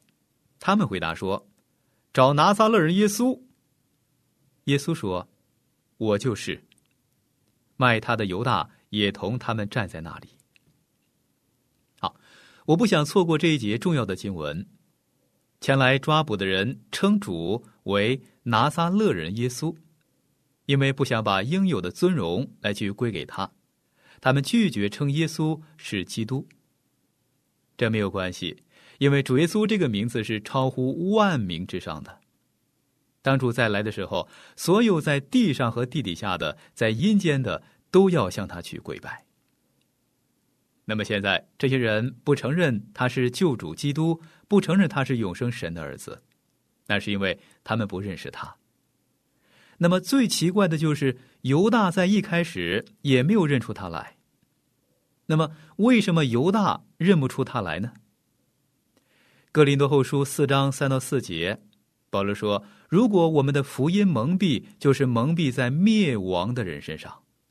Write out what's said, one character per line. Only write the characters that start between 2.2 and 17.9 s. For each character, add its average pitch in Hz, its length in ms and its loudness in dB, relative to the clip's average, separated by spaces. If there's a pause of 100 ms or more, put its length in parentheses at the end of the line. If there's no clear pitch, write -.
拿 156 200 6
撒 220 140 4
勒 220 120 4
人 165 160 2
耶 208 120 4
稣。” 247 320 -2 (1300)
耶 143 120 2
稣 151 160 -4
说 90 360 -6 (680)
：“我 107 200 2
就 113 180 -2
是。” - 280 -8 (1120)
卖 120 220 2
他 117 160 -2
的 110 100 -2
犹 92 180 -4
大 107 260 -2 (200)
也 104 220 0
同 101 260 -6
他 117 160 -6
们 104 160 -6
站 104 180 -4
在 80 140 -14
那 80 180 -14
里。 - 100 -20 (1700)
好， - 200 -8 (460)
我 156 120 4
不 226 100 4
想 160 180 2
错 185 180 2
过 165 140 2
这 170 120 0
一 156 80 2
节 110 200 -2
重 175 160 -2
要 135 100 0
的 95 120 -4
经 98 180 -8
文。 78 340 -8 (960)
前 139 160 2
来 135 220 4
抓 156 240 2
捕 110 140 -4
的 95 80 -2
人 95 360 -2 (100)
称 202 280 2
主 95 460 -4 (180)
为 104 380 0 (220)